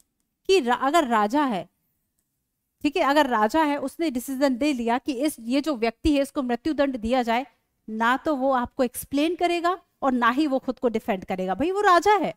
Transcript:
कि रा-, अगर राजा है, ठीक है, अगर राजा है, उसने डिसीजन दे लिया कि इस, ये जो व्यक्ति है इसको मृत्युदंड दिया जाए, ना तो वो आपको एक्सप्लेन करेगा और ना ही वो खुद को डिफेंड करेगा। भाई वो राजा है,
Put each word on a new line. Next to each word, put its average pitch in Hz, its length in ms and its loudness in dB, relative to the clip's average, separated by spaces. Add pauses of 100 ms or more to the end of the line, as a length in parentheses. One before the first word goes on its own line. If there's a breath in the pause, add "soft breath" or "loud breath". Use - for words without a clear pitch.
(480)
कि 381 120 4
रा-, 240 220 0
अगर 294 260 2
राजा 233 360 2
है, 202 260 -2 (1120)
ठीक 294 160 -2
है, 339 60 2
अगर 285 240 4
राजा 233 360 2
है, 294 140 0
उसने 311 320 -4
डिसीजन 262 480 -2
दे 294 160 0
लिया 233 240 0
कि 285 160 -6
इस, 277 260 -2
ये 240 220 -2
जो 302 140 -4
व्यक्ति 233 400 0
है 277 60 2
इसको 277 200 -4
मृत्युदंड 262 560 -2
दिया 233 260 0
जाए, 233 220 -2 (440)
ना 226 280 0
तो 311 180 -2
वो 262 160 0
आपको 247 320 -2
एक्सप्लेन 285 520 -2
करेगा 349 460 -2 (200)
और 269 100 0
ना 240 180 2
ही 285 180 0
वो 262 120 0
खुद - 200 -6
को 262 80 -2
डिफेंड 214 380 -4
करेगा। 185 300 -4
भाई 302 160 -2
वो 403 100 -2
राजा 403 340 4
है, 302 220 -2